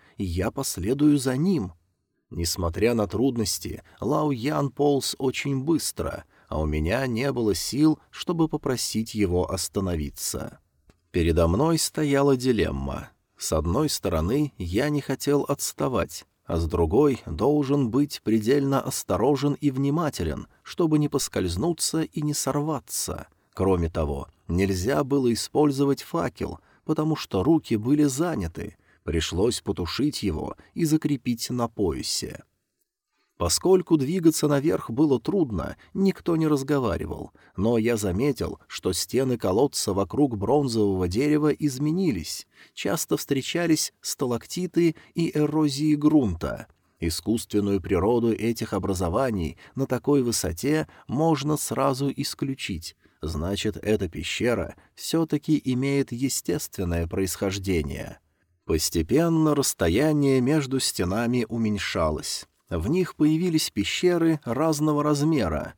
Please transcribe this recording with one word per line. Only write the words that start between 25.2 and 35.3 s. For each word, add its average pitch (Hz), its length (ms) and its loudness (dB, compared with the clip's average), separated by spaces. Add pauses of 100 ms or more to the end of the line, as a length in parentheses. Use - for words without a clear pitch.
использовать 139 680 0
факел, - 560 -6 (240)
потому 156 320 0
что - 260 -4
руки 147 360 2
были 139 260 2
заняты. 135 760 -2 (260)
Пришлось 85 580 0
потушить 104 640 -4
его 78 320 -4 (180)
и 170 100 0
закрепить 147 640 0
на 120 180 -2
поясе. - 760 -4 (920)
Поскольку 170 600 4
двигаться 160 500 2
наверх 147 420 0
было 135 300 2
трудно, 117 580 -2 (160)